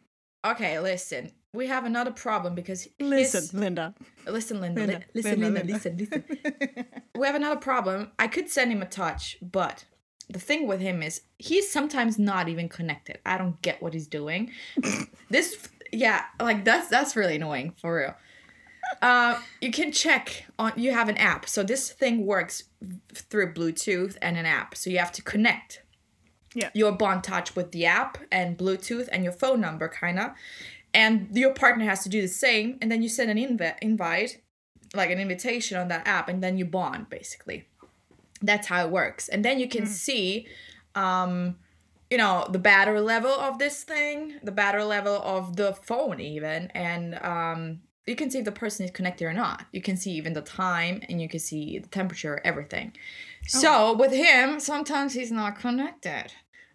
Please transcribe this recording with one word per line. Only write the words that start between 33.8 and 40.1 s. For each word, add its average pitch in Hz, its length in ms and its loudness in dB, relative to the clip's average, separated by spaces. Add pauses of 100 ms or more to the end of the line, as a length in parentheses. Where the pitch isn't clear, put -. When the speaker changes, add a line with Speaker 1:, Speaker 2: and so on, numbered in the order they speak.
Speaker 1:
invite, 202 600 0 (500)
like, 190 160 2
an 180 100 0
invitation 196 560 -4
on 180 120 -2
that 165 200 -4
app, 185 220 0
and 185 140 -2
then 185 160 0
you 180 60 0
bond, 170 440 -4
basically. - 560 -12 (800)
That's 208 240 2
how 175 180 2
it 160 60 -2
works. - 360 0
And 202 160 -2
then 262 160 2
you 247 80 0
can 233 180 -2
Speaker 2:
Mm. - 20 -4
Speaker 1:
see, 208 600 -2 (460)